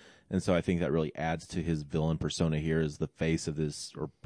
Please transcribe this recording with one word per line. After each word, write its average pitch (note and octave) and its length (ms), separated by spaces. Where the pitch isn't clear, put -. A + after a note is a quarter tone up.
And F#2 120
so F#2 120
I E2+ 80
think F2 180
that D#2+ 100
really D#2 240
adds E2 340
to F2 140
his D#2 200
villain D#2 340
persona D#2 440
here D#2+ 200
as D2+ 160
the D#2 120
face E2 380
of D#2 100
this, D2+ 380
or D2+ 140